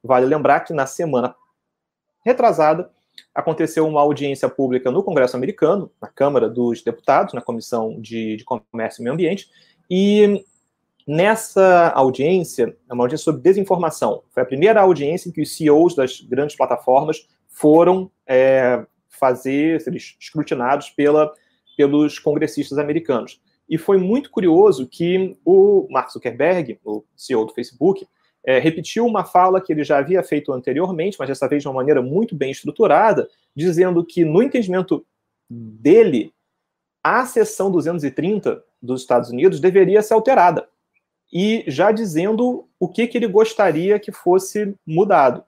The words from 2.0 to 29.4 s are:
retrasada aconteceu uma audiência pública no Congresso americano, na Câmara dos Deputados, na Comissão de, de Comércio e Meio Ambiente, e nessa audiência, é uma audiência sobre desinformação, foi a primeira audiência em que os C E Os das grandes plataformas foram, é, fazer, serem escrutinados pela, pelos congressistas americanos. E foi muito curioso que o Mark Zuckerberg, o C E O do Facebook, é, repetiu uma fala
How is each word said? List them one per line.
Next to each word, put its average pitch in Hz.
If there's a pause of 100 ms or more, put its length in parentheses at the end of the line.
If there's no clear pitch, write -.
retrasada 185 (440)
aconteceu 156
uma 151
audiência 143
pública 127
no 160
Congresso 143
americano, 160 (100)
na -
Câmara 135
dos 120
Deputados, 143
na 120
Comissão 110
de, 110
de 107
Comércio 113
e -
Meio 120
Ambiente, 175 (400)
e 202 (680)
nessa 180
audiência, 135 (140)
é -
uma 123
audiência 147
sobre 147
desinformação, 175
foi 123
a 127
primeira 170
audiência 156
em 175
que 160
os 147
C 160
E 151
Os 170
das 131
grandes 139
plataformas 135 (200)
foram, 170 (160)
é, 131 (240)
fazer, 139
serem 160
escrutinados 143
pela, 151 (440)
pelos 147
congressistas 147
americanos. 147 (280)
E 160
foi 196
muito 208
curioso 180
que 180
o 190
Mark 127
Zuckerberg, 127
o 107 (120)
C -
E -
O 110
do 113
Facebook, 185 (380)
é, 131
repetiu 165
uma 214
fala 185